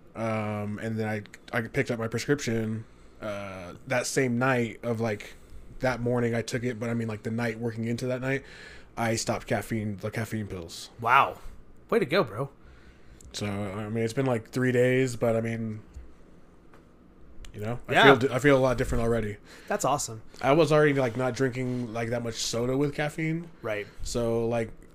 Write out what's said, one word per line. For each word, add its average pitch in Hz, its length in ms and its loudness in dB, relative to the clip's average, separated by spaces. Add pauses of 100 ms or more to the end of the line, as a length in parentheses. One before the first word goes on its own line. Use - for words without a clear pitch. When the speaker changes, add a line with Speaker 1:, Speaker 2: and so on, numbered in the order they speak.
(140)
Speaker 1:
um, 107 680 -4
and 113 160 -4
then 110 100 -2
I, - 480 -8
I 120 60 0
picked 120 280 -2
up 117 80 -2
my 110 100 -2
prescription, 113 760 -2 (360)
uh, 98 520 -8 (160)
that 123 180 0
same 127 320 2
night 123 460 2
of, 113 160 -2
like, 110 340 -4 (460)
that 123 200 0
morning 120 340 2
I 117 80 0
took 120 220 -4
it, 120 140 -4
but 117 100 -6
I 117 60 -2
mean, 113 140 -2
like, 104 160 -6
the 117 60 -4
night 113 280 -2
working 113 280 -4
into 120 200 -2
that 127 140 -2
night, 135 240 -2 (520)
I 113 200 0
stopped 110 300 -4
caffeine, 107 540 -2
the 107 100 -6
caffeine 110 380 -4
pills. 85 420 -12 (100)
Speaker 2:
Wow. 117 380 4 (500)
Way 220 120 4
to 185 40 4
go, 160 200 4
bro. 117 260 -4 (840)
Speaker 1:
So, 104 140 -6
I 101 420 -4
mean, 113 160 -2
it's 113 80 -2
been, 135 140 0
like, 117 240 0
three 127 220 2
days, 127 420 4
but 117 220 2
I 113 40 2
mean, 113 400 -4 (1700)
you 101 60 -10
know, 113 180 -4 (100)
I - 40 -4
Speaker 2:
Yeah. 143 260 10
Speaker 1:
feel, 120 140 2
I 123 80 0
feel 139 160 8
a 127 40 4
lot 127 160 4
different 123 280 0
already. 110 320 0 (320)
Speaker 2:
That's 202 160 0
awesome. 127 360 0 (220)
Speaker 1:
I 135 100 6
was 151 200 6
already, 151 220 6
like, 127 220 2
not 127 180 0
drinking, 123 600 -2
like, 117 160 -4
that 120 140 -2
much 117 100 -4
soda 123 420 -2
with 143 180 2
caffeine. 160 540 -2 (140)
Speaker 2:
Right. 104 240 -4 (160)
Speaker 1:
So, 117 460 0
like, 117 220 -2 (240)